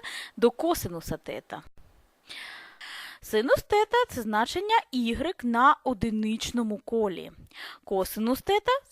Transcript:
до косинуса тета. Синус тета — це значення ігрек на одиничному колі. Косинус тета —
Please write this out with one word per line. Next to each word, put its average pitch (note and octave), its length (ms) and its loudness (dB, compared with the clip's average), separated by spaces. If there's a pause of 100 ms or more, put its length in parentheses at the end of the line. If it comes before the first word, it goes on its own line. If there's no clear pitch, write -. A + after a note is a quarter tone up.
(380)
до A#3 140 4
косинуса E3+ 640 -4
тета. - 440 -12 (1600)
Синус B3+ 420 2
тета — G#4+ 340 2 (120)
це B3 120 -6
значення D4+ 580 0 (120)
ігрек B3 520 -2
на B3 400 6
одиничному A3 920 -2
колі. F#3 540 -2 (520)
Косинус G#3+ 580 0
тета — G4+ 300 2 (200)